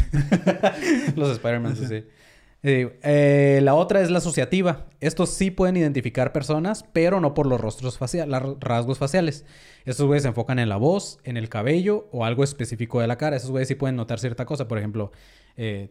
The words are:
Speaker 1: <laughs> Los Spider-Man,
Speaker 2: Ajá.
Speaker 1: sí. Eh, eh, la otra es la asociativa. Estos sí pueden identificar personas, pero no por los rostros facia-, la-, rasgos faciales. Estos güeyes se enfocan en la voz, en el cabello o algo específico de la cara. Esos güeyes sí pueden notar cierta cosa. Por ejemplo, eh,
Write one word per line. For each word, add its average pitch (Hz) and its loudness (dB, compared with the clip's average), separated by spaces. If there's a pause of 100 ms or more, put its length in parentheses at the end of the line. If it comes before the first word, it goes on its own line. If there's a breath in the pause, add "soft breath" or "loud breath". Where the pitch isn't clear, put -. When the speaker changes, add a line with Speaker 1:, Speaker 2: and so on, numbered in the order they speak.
(120)
Speaker 1:
<laughs> 208 0
Los 143 0
Spider-Man, 117 -2
Speaker 2:
Ajá. 123 -6
Speaker 1:
sí. 110 -6 (600 soft breath)
Eh, 127 0
eh, 143 6
la 135 6
otra 185 4
es 175 2
la 180 2
asociativa. 170 0 (140)
Estos 170 0
sí 196 0
pueden 185 2
identificar 139 0
personas, 156 -2
pero 175 2
no 143 0
por 143 2
los 123 2
rostros 120 -6
facia-, 147 -4
la-, 135 -4
rasgos 120 -2
faciales. 147 -2 (400 loud breath)
Estos 135 0
güeyes 143 4
se 135 0
enfocan 120 -2
en 117 0
la 98 0
voz, 175 0
en 123 -8
el 113 -6
cabello 180 0
o 120 -4
algo 120 2
específico 120 -4
de 113 2
la 120 -2
cara. 151 -2
Esos 127 -6
güeyes 131 -2
sí 139 -2
pueden 131 -2
notar 113 -4
cierta 120 -6
cosa. 135 -6
Por 113 -4
ejemplo, 104 -4 (460 soft breath)
eh, 101 -6